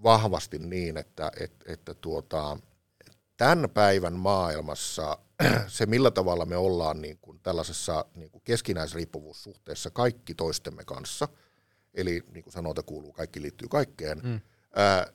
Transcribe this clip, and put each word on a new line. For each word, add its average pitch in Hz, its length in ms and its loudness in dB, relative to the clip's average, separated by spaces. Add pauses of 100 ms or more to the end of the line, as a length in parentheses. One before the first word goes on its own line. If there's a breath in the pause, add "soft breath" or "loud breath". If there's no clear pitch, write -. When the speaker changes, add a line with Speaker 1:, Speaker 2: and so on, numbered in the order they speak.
Speaker 1:
vahvasti 107 560 4
niin, 85 380 -4
että, - 440 -6
et-, - 260 -12
että, 82 280 -12
tuota, 78 640 -4 (800)
tän 147 380 4
päivän 98 380 6
maailmassa 85 1080 -2 (240)
<clears throat> 117 240 4
se, 104 200 -2
millä 120 240 4
tavalla 87 360 2
me 87 100 -4
ollaan, 85 460 2
niin 76 200 -12
kuin, - 200 -20
tällaisessa, 80 640 -4 (100)
niin 80 160 -18
kuin, - 140 -20
keskinäisriippuvuussuhteessa 80 1500 -6
kaikki 120 440 -2
toistemme - 500 -6
kanssa, - 440 -8 (640)
eli 90 280 -4 (100)
niin 82 120 -18
kuin - 100 -20
sanota 80 280 -6
kuuluu, 76 300 -14
kaikki 78 300 -10
liittyy 73 260 -10
kaikkeen, 147 560 -2
Speaker 2:
Mm. 117 160 -4 (340)
Speaker 1:
ää, 98 400 6